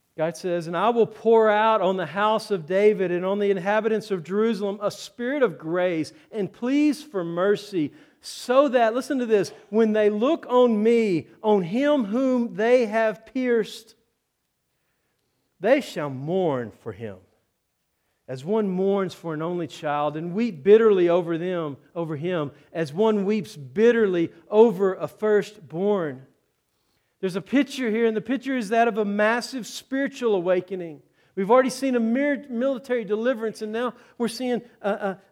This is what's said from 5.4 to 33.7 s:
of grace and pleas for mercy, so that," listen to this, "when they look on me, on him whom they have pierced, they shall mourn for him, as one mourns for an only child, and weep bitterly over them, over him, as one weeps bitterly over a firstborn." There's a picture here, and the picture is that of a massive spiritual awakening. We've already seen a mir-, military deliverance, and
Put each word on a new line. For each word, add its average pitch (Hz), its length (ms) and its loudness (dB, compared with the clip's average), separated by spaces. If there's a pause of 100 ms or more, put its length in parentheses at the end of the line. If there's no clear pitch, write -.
of 180 160 0
grace 165 540 -2 (200)
and 208 200 -6
pleas 277 520 0
for 185 200 -6
mercy, 175 680 -2 (280)
so 269 500 0
that," 226 260 2
listen 262 240 -4
to 247 80 -2
this, 208 240 2 (180)
"when 214 240 2
they 214 160 4
look 254 380 0
on 240 340 4
me, 220 460 2 (160)
on 208 180 4
him 254 440 0
whom 233 500 -2
they 233 320 2
have 220 400 -2
pierced, 240 680 -4 (1600)
they 247 220 2
shall 151 280 -6
mourn 139 640 -2
for - 220 -12
him, 98 260 -12 (1080)
as 127 160 -12
one 208 240 -2
mourns 190 460 -2
for 165 220 -10
an 151 80 -6
only 175 240 -6
child, 147 500 -4
and 170 160 -8
weep 196 300 -6
bitterly 202 460 8
over 170 280 0
them, 165 400 -4 (160)
over 165 220 -6
him, 156 360 -4 (220)
as 147 180 -6
one 208 320 0
weeps 202 320 -4
bitterly 180 760 2 (180)
over 202 460 4
a 156 120 -6
firstborn." 175 1160 -2 (920)
There's 185 160 -4
a 190 60 -4
picture 262 480 -2
here, 226 160 0
and 220 100 2
the 214 60 -2
picture 262 340 -4
is 214 140 -4
that 226 180 4
of 220 120 -2
a 214 60 0
massive 214 600 -2
spiritual 262 720 -4
awakening. 180 640 -2 (320)
We've 190 160 -4
already 262 220 4
seen 269 240 -2
a 240 40 2
mir-, 254 480 0
military 247 580 -4
deliverance, 220 580 -4
and 214 80 -10